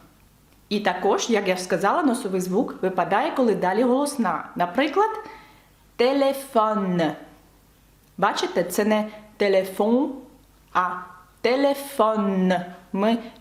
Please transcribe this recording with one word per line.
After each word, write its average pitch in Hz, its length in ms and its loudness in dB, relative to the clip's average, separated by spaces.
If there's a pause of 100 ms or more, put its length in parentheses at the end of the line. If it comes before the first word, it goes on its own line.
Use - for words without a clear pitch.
(680)
І 202 120 -2
також, 202 500 0
як 202 180 0
я 185 60 2
вже 180 80 -6
сказала, 202 400 0
носовий 220 380 0
звук 185 420 -2
випадає, 190 540 0
коли 233 180 2
далі 180 280 0
голосна. 247 760 0
Наприклад, 277 540 0 (880)
телефон. 220 1040 2 (1160)
Бачите, 196 460 0
це 202 200 -2
не 214 240 0 (280)
телефон, 208 760 2 (600)
а 180 160 2 (520)
телефон. 220 1120 2 (400)
Ми 220 260 0 (220)